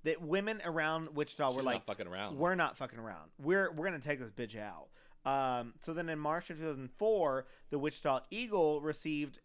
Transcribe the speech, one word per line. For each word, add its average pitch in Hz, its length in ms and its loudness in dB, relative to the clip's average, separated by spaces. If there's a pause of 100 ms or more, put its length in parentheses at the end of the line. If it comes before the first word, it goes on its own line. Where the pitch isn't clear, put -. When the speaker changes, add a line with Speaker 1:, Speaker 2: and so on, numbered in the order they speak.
Speaker 1:
the 160 180 2
women 196 420 0
around 160 520 0
Wichita 147 340 2
Speaker 2:
She's 127 80 2
Speaker 1:
were 135 60 0
Speaker 2:
not 127 100 4
Speaker 1:
like, 98 140 -2
Speaker 2:
fucking 101 200 -4
around. 98 300 -4
Speaker 1:
"We're 175 180 4
not 165 220 2
fucking 120 220 -8
around. 90 320 -10 (100)
We're, 180 300 4
we're 160 140 -4
gonna 175 140 -2
take 139 200 -2
this 117 120 -8
bitch 110 240 -6
out." 101 340 -10 (360)
Um, 127 540 2
so 160 140 -6
then 170 160 -2
in 156 100 -2
March 151 320 0
of 160 80 -10
two 160 60 -4
thousand 135 320 -4
four, 165 500 4 (240)
the 147 80 0
Wichita 139 400 2 (100)
Eagle 185 520 2
received 147 640 -2